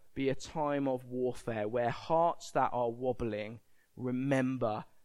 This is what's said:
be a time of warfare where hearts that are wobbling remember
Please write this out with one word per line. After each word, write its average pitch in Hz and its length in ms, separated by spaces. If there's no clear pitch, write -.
be 135 140
a 131 60
time 143 540
of 127 160
warfare 123 640
where 117 220
hearts - 600
that 131 220
are 120 180
wobbling 117 720
remember 127 880